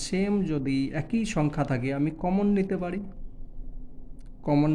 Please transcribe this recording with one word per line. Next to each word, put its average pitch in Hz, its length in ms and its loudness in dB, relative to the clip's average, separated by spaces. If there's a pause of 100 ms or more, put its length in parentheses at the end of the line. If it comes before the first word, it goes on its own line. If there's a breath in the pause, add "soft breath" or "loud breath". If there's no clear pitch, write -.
সেম 196 260 2 (200)
যদি 135 260 0 (240)
একই 226 220 0 (120)
সংখ্যা 147 360 2
থাকে, 127 180 0 (100)
আমি 151 120 2 (120)
কমন 196 240 4 (100)
নিতে 190 260 2
পারি। 180 160 -4 (1500)
কমন 147 280 6